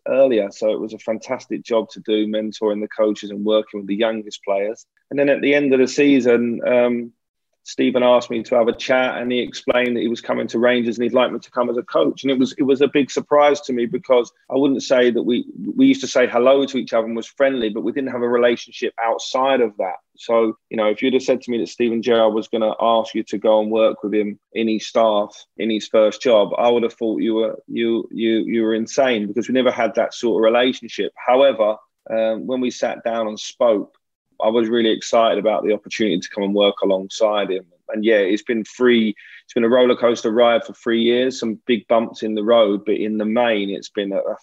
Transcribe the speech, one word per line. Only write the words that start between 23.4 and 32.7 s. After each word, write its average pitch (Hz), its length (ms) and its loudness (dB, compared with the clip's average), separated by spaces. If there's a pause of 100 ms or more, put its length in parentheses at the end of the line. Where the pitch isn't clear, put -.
and 107 120 -2
work 110 320 2
with 104 100 -4
him 104 260 -2 (140)
in 113 140 -2
his 110 180 -2
staff, 107 500 0 (220)
in 110 140 -2
his 104 160 -4
first 107 340 2
job, 104 380 4
I 120 100 2
would 120 140 2
have 117 100 -2
thought 110 300 -4
you 113 100 0
were, 110 240 -2 (100)
you, 117 440 -2
you, 113 340 0
you 113 160 -2
were 110 140 0
insane, 110 500 0
because 104 220 -6
we 120 80 -2
never 127 160 2
had 113 240 -2
that 107 180 0
sort 107 260 0
of 110 40 2
relationship. 117 720 0
However, 123 640 2 (340)
um, 110 340 -2
when 127 160 -4
we 127 80 -2
sat - 340 -6